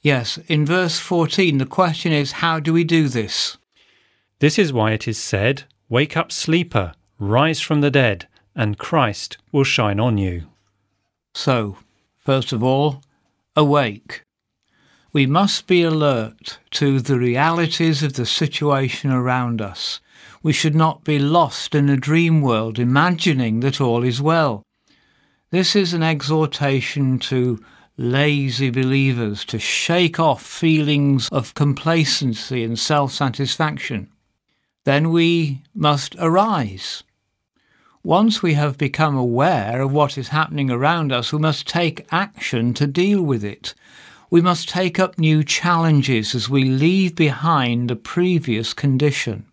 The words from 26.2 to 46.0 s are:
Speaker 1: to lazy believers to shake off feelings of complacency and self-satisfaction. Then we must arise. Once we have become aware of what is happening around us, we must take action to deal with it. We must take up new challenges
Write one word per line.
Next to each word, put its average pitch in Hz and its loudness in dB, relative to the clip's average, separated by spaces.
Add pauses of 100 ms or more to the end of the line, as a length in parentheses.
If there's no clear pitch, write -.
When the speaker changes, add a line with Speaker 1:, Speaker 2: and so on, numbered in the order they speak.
Speaker 1:
to 123 -2 (360)
lazy 135 0
believers 131 0
to 113 -6
shake 170 0
off 156 2
feelings 147 2
of 123 -2
complacency 139 0
and 113 -4
self-satisfaction. 139 -2 (800)
Then 147 2
we 165 2 (100)
must 147 -2
arise. 165 0 (1000)
Once 202 2
we 165 2
have 147 0
become 143 -2
aware 123 0
of 135 -2
what 143 0
is 131 -8
happening 151 -2
around 143 0
us, 123 -2
we 151 -2
must 151 0
take 170 -4
action 131 -2
to 147 0
deal 185 0
with 131 -2
it. - -10 (560)
We 170 6
must 175 0
take 180 -2
up 180 0
new 156 2
challenges 143 2